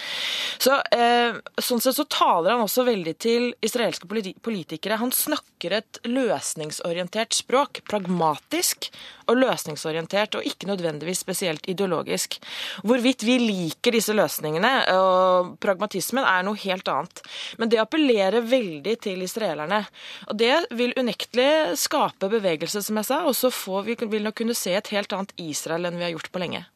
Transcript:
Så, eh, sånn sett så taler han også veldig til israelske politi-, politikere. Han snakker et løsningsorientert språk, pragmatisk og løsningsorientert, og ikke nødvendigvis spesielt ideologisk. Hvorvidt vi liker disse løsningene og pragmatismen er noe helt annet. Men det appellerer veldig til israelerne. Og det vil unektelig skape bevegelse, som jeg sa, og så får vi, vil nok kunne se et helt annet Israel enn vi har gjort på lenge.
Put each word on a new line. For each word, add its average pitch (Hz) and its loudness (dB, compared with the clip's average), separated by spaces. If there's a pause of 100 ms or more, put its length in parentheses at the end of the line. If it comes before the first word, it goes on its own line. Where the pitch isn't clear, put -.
(600)
Så, 269 0 (100)
eh, 240 4 (260)
sånn 233 0
sett 262 2
så 294 0
taler 202 4
han 240 4
også 247 2
veldig 180 0
til 240 2
israelske 220 -2
politi-, 196 -4
politikere. 202 -4
Han 240 -2
snakker - -4
et - -4
løsningsorientert 180 -2
språk, - 0
pragmatisk 180 -2 (380)
og 233 4
løsningsorientert, 165 0
og 214 -4
ikke - -6
nødvendigvis 170 -2
spesielt 175 -4
ideologisk. 175 -2 (440)
Hvorvidt 233 4
vi 247 6
liker 202 0
disse 214 2
løsningene 160 2 (240)
og 185 4
pragmatismen 202 -2
er 180 4
noe 208 -4
helt 190 -4
annet. - -4 (360)
Men 226 0
det 226 6
appellerer 220 4
veldig 220 0
til 185 -6
israelerne. 185 -2 (420)
Og 214 -4
det 254 4
vil 247 0
unektelig 277 2
skape 202 0
bevegelse, 190 0
som 214 -2
jeg 214 -2
sa, 294 0
og 269 2
så 254 2
får 196 -4
vi, 226 -2
vil 214 -2
nok 214 -4
kunne 233 -2
se 175 -2
et 214 -2
helt 208 -2
annet 196 -6
Israel 165 -4
enn 175 -4
vi 175 -4
har 170 -4
gjort - -14
på 185 -4
lenge. 175 -6 (100)